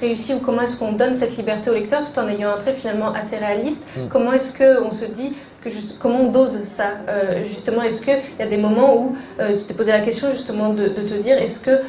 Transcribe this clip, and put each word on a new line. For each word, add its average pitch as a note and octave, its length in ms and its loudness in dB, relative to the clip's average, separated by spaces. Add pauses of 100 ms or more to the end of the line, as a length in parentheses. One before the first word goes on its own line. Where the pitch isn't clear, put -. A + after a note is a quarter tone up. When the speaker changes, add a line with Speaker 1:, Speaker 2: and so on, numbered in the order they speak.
Speaker 1:
réussit A#3 340 -2
ou B3 60 -2
comment A#3+ 220 0
est-ce A#3+ 140 -2
qu'on G#3+ 160 -4
donne B3+ 220 2
cette B3+ 220 -2
liberté G#3+ 340 -2
au A3+ 40 4
lecteur A3 260 0
tout C#4+ 180 -4
en A3+ 100 0
ayant G#3 220 0
un G3+ 60 0
trait C4 160 0
finalement G#3+ 400 -2
assez - 240 -6
réaliste ? G#3+ 480 -2 (120)
Speaker 2:
Mm. - 120 -6
Speaker 1:
Comment A#3+ 240 2
est-ce C4 240 0
qu'on B3+ 340 6
se A3+ 140 -6
dit B3 300 -8 (280)
que A#3 80 -8
juste, G#3 300 -12
comment B3 220 2
on A#3 100 4
dose A#3 320 4
ça, G3+ 220 -4 (220)
euh, G3 360 0
justement ? A3 380 -2
Est-ce A3+ 200 -2
qu'il C#4 160 2 (220)
y - 20 -2
a G#3+ 60 -2
des G#3 80 0
moments A#3 400 6
où, B3+ 180 0 (240)
euh, G#3 200 0
tu - 60 -6
t'es F3+ 100 -10
posé G#3+ 180 2
la G#3 80 4
question A#3 320 -2
justement G#3+ 400 -2
de, G#3 160 0
de G3+ 140 -2
te G#3 200 -4
dire, « C4 160 6
Est-ce A3 220 -2
que C4+ 280 4